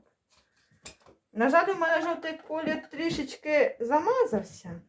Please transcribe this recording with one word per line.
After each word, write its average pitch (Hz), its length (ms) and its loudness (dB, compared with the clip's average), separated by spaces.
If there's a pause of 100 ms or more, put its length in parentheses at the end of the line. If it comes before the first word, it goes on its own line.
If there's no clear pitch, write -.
(1300)
На 233 180 0
жаль, 339 240 4
у 370 40 -4
мене 330 240 0
жовтий 320 360 -4
колір 311 520 -6
трішечки 302 880 0
замазався. 240 1080 0